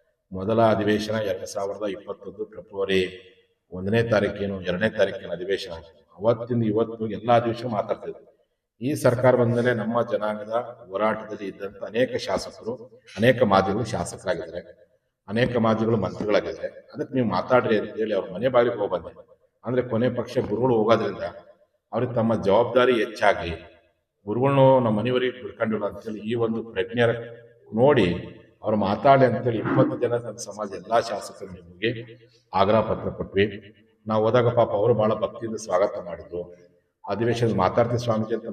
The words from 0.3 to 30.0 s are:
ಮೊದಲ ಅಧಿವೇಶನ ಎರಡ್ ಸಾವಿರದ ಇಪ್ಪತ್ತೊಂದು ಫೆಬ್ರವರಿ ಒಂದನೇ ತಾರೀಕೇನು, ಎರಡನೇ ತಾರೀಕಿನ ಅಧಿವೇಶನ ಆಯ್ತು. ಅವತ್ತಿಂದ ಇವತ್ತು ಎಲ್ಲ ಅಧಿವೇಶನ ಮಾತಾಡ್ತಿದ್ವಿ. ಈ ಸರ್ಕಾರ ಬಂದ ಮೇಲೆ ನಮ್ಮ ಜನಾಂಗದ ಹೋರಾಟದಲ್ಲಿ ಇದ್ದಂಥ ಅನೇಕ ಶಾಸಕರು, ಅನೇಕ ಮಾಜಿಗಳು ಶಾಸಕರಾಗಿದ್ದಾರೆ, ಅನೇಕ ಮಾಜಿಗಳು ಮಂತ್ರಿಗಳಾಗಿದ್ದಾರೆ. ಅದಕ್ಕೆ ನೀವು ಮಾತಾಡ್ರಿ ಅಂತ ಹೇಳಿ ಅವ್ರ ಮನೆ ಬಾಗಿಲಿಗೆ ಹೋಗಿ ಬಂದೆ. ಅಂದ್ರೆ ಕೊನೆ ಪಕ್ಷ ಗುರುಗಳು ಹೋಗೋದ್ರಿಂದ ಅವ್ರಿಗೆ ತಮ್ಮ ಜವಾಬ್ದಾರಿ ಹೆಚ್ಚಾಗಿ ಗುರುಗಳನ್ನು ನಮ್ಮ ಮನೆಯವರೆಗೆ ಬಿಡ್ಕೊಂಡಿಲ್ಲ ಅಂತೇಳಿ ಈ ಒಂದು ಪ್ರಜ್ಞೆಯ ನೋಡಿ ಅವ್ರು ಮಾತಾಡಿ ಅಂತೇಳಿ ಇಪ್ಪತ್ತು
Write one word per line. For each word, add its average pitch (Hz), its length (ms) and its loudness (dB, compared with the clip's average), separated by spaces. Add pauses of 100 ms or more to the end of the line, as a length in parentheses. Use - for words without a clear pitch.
ಮೊದಲ 104 300 0
ಅಧಿವೇಶನ 107 520 2
ಎರಡ್ 98 320 -4
ಸಾವಿರದ 101 400 -6
ಇಪ್ಪತ್ತೊಂದು 98 580 -10
ಫೆಬ್ರವರಿ 95 720 -4 (520)
ಒಂದನೇ 98 320 0
ತಾರೀಕೇನು, 101 600 0
ಎರಡನೇ 90 280 -2
ತಾರೀಕಿನ 98 400 -2
ಅಧಿವೇಶನ 90 420 -4
ಆಯ್ತು. - 340 -20 (100)
ಅವತ್ತಿಂದ 117 480 0
ಇವತ್ತು 110 460 -2
ಎಲ್ಲ 104 220 -2
ಅಧಿವೇಶನ 117 360 0
ಮಾತಾಡ್ತಿದ್ವಿ. 104 580 -6 (540)
ಈ 135 140 -4
ಸರ್ಕಾರ 123 420 4
ಬಂದ 117 180 4
ಮೇಲೆ 120 200 2
ನಮ್ಮ 113 280 -2
ಜನಾಂಗದ 107 500 -4 (380)
ಹೋರಾಟದಲ್ಲಿ 104 580 -2
ಇದ್ದಂಥ 98 340 -12
ಅನೇಕ 120 340 -2
ಶಾಸಕರು, - 840 -8 (140)
ಅನೇಕ 120 260 4
ಮಾಜಿಗಳು 98 420 2
ಶಾಸಕರಾಗಿದ್ದಾರೆ, 87 1040 -8 (380)
ಅನೇಕ 120 280 0
ಮಾಜಿಗಳು 110 400 2
ಮಂತ್ರಿಗಳಾಗಿದ್ದಾರೆ. 98 720 -2
ಅದಕ್ಕೆ - 460 -10
ನೀವು 123 120 2
ಮಾತಾಡ್ರಿ 107 520 2
ಅಂತ 104 180 -6
ಹೇಳಿ 107 180 -2
ಅವ್ರ 90 180 -2
ಮನೆ 110 160 -2
ಬಾಗಿಲಿಗೆ 120 320 4
ಹೋಗಿ 92 120 -2
ಬಂದೆ. 82 380 -8 (340)
ಅಂದ್ರೆ 127 180 0
ಕೊನೆ 123 280 0
ಪಕ್ಷ 123 280 -6
ಗುರುಗಳು 113 360 2
ಹೋಗೋದ್ರಿಂದ 104 480 2 (720)
ಅವ್ರಿಗೆ 120 220 -2
ತಮ್ಮ 113 280 0
ಜವಾಬ್ದಾರಿ 120 500 4
ಹೆಚ್ಚಾಗಿ 101 580 2 (760)
ಗುರುಗಳನ್ನು 135 540 6
ನಮ್ಮ 110 180 2
ಮನೆಯವರೆಗೆ 123 440 -2
ಬಿಡ್ಕೊಂಡಿಲ್ಲ 107 440 -2
ಅಂತೇಳಿ 104 320 -10
ಈ 107 160 -6
ಒಂದು 113 300 -2
ಪ್ರಜ್ಞೆಯ 117 420 0 (680)
ನೋಡಿ 107 400 4 (480)
ಅವ್ರು 107 140 0
ಮಾತಾಡಿ 110 480 4
ಅಂತೇಳಿ 120 340 0
ಇಪ್ಪತ್ತು - 420 2